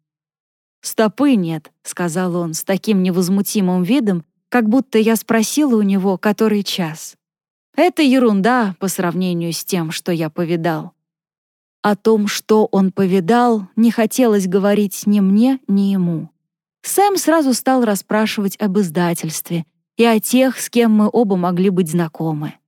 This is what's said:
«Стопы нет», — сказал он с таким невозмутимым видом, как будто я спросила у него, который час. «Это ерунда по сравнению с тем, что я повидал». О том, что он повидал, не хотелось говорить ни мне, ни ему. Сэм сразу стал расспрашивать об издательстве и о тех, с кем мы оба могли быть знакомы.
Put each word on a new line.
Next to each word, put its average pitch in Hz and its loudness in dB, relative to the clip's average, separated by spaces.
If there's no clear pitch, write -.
«Стопы 254 0
нет», — 165 -4
сказал 175 -4
он 170 -4
с - -10
таким 196 0
невозмутимым 185 0
видом, 202 0
как 240 0
будто 247 2
я 220 2
спросила 233 0
у 208 2
него, 196 0
который 214 0
час. - -8
«Это 330 2
ерунда 233 2
по 190 -4
сравнению 175 -2
с - -10
тем, 165 -4
что - -6
я 160 -2
повидал». 165 -4
О 208 0
том, 208 2
что - 0
он 190 2
повидал, 196 0
не 226 4
хотелось 214 0
говорить 202 0
ни 208 2
мне, 220 2
ни 196 0
ему. 170 -2
Сэм 392 0
сразу 311 2
стал 254 0
расспрашивать 214 -2
об 208 0
издательстве 170 -4
и 226 2
о 226 4
тех, 254 0
с - -10
кем 233 2
мы 208 4
оба 202 0
могли 180 0
быть 175 0
знакомы. 160 -4